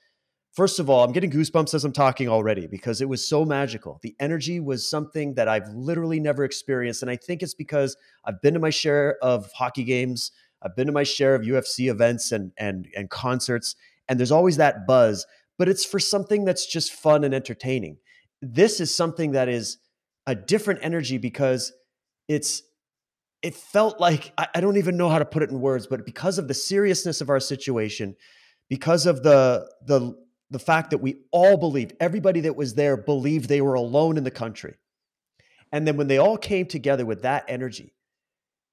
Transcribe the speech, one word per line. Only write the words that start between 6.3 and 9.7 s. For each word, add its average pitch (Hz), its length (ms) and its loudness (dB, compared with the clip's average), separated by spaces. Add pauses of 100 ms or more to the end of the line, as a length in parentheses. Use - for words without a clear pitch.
experienced. 123 580 -4
And 127 80 -6
I 123 60 -4
think 170 260 -8
it's 165 140 -10
because 143 420 -2 (260)
I've 101 160 -8
been 147 140 4
to 170 60 0
my 160 100 0
share 147 540 0
of 120 280 0
hockey 123 320 -4